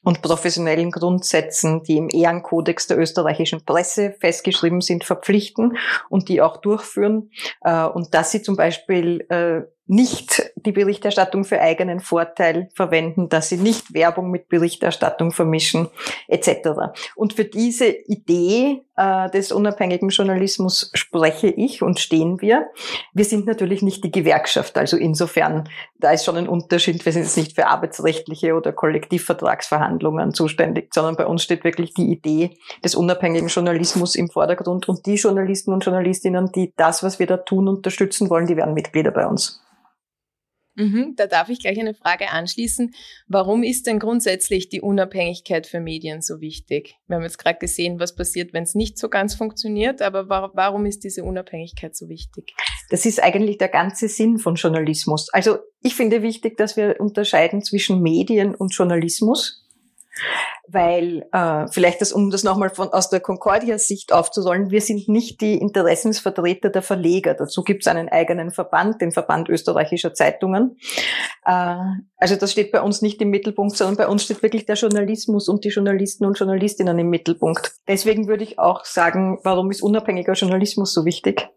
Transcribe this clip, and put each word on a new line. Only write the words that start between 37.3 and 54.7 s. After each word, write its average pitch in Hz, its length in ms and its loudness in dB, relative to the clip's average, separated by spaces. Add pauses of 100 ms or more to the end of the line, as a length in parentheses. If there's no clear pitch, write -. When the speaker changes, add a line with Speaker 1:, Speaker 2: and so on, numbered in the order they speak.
Speaker 1:
tun, 190 300 0
unterstützen 196 600 0
wollen, 170 160 2
die 165 100 2
werden 156 200 0
Mitglieder 151 340 0
bei 151 160 2
uns. - 400 -4 (1080)
Speaker 2:
Mhm, 220 420 0
da 202 100 2
darf 170 220 2
ich 247 100 -6
gleich 202 180 -2
eine 220 160 -4
Frage 196 360 -2
anschließen. 233 640 -4 (340)
Warum 196 360 2
ist 247 220 -2
denn 214 140 0
grundsätzlich 208 720 -2
die 196 100 -8
Unabhängigkeit 185 880 -2
für 170 140 -8
Medien 160 400 -8
so 160 180 -8
wichtig? 156 560 -8 (120)
Wir 175 100 -4
haben 165 60 -4
jetzt 165 160 -10
gerade 170 180 -2
gesehen, 175 420 -4
was 175 160 -6
passiert, 175 380 -6
wenn's 165 220 -4
nicht 214 220 -2
so 220 120 -6
ganz 202 260 -2
funktioniert, 220 680 -4
aber 196 280 -4
wa-, 196 240 -2
warum 202 320 0
ist 202 180 -6
diese 185 220 -10
Unabhängigkeit 170 720 -10
so 170 100 -14
wichtig? - 460 -16 (380)
Speaker 1:
Das 196 140 0
ist 220 160 2
eigentlich 202 360 2
der 190 100 2
ganze 190 400 -2
Sinn 220 300 2
von 170 180 0
Journalismus. 156 800 0